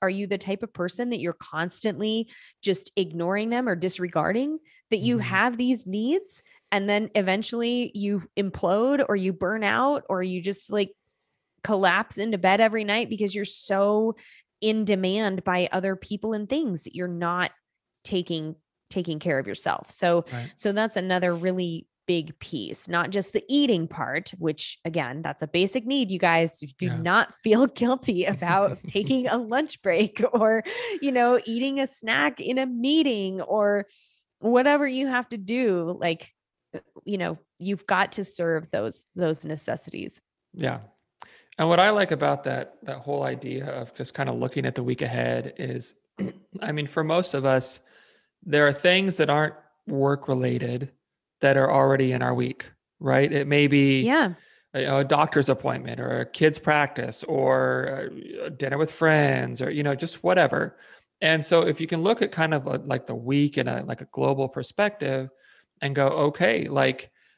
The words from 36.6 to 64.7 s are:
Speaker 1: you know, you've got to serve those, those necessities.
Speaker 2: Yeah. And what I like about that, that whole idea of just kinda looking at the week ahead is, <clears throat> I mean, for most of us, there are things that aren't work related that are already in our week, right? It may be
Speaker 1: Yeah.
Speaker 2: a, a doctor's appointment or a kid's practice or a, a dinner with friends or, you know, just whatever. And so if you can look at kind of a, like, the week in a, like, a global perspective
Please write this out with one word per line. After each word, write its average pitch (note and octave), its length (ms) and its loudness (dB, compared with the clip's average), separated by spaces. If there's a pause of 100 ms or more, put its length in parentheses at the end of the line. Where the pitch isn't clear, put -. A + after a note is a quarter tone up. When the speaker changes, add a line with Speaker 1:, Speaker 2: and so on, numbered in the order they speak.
Speaker 1:
you G3+ 140 -4
know, E3 200 -4 (200)
you've F#3+ 280 -6
got F#3+ 260 0
to G3+ 120 -6
serve E3 460 -4
those, - 360 -4 (100)
those D#3+ 280 -2
necessities. - 760 -8 (340)
Speaker 2:
Yeah. B2+ 260 -4 (800)
And D#3+ 100 2
what E3+ 120 6
I G3+ 100 6
like G3+ 220 2
about C#3+ 320 0
that, B2+ 400 -6
that C3 140 -10
whole C#3 260 -6
idea C3 420 -6
of B2+ 280 -10
just - 200 -10
kinda C3+ 180 -2
looking B2+ 320 -2
at B2+ 120 -4
the B2+ 80 -6
week B2+ 180 -2
ahead A#2+ 540 -2
is, B2 380 -8 (340)
<clears throat> - 340 -16
I F#3 100 -4
mean, D3 140 -4
for D#3+ 160 -2
most E3+ 320 0
of C3+ 100 -2
us, C3 360 2 (640)
there D3 240 4
are C#3 40 4
things F3+ 440 2
that D3+ 120 2
aren't D3 260 2 (340)
work C#3 400 0
related B2+ 640 -2 (480)
that C#3 160 6
are C3+ 160 4
already C3+ 400 4
in B2 100 0
our B2 120 0
week, B2 320 -4 (340)
right? C3+ 320 4
It C#3+ 160 0
may D3 180 6
be C#3 360 6
Speaker 1:
Yeah. A#3+ 320 2 (400)
Speaker 2:
a, C3+ 240 0
a C#3 60 2
doctor's D3 440 2
appointment B2+ 520 -2
or B2 200 -2
a A#2+ 60 -4
kid's D#3 340 2
practice C#3 640 0
or C3 600 2
a, - 640 -8
a D3+ 40 -8
dinner C#3 280 -4
with D#3 140 0
friends C3+ 680 2
or, C3 100 -2
you D3 120 -2
know, C#3+ 140 0
just - 260 -8
whatever. - 560 2 (420)
And D#3 240 2
so E3+ 180 6
if D#3+ 180 0
you D#3+ 80 -4
can E3 160 -2
look A3+ 180 2
at F3 80 0
kind D#3+ 240 0
of C3+ 140 -2
a, C3+ 100 -2
like, C3+ 300 -4
the B2 80 -6
week C#3 420 0
in B2 80 0
a, A#2+ 180 -4
like, B2 160 -8
a - 120 -16
global C3+ 360 0
perspective C3+ 800 -2 (500)